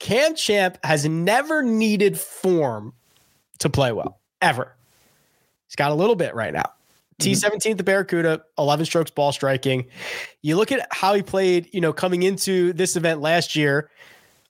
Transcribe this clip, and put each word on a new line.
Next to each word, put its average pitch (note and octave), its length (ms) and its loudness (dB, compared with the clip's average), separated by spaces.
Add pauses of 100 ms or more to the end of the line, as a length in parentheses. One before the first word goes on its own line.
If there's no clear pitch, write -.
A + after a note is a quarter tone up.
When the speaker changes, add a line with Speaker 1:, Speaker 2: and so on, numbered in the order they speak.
Speaker 1:
Cam D4 340 0
Champ G3 480 0
has D3 240 2
never A#3 560 0
needed G#3+ 560 2
form C3 760 -2 (640)
to D3+ 100 2
play C3 220 2
well, F#2 260 -6 (220)
ever. C#3 340 0 (920)
He's - 100 -12
got C#3+ 140 2
a D3+ 40 0
little G3+ 220 2
bit D#3 180 -4
right G#2 180 -4
now. D2 80 -2
Speaker 2:
Mm-hmm. - 640 -10
Speaker 1:
T F#3+ 120 2
seventeen G#3 380 0
at G3 60 -2
the F#3 60 -6
Barracuda, F3+ 580 0 (160)
eleven D3+ 260 2
strokes D#3+ 260 0
ball C#3+ 220 0
striking. C3 540 -2 (560)
You D#3 140 0
look A3 140 0
at C4+ 200 -2
how G3 240 2
he G#3 80 2
played, F3+ 500 0
you F#3+ 80 -4
know, D#3+ 120 2
coming F3+ 320 0
into F#3 500 0
this F3+ 200 -2
event E3 280 -2
last D#3+ 340 0
year, D3 340 0 (600)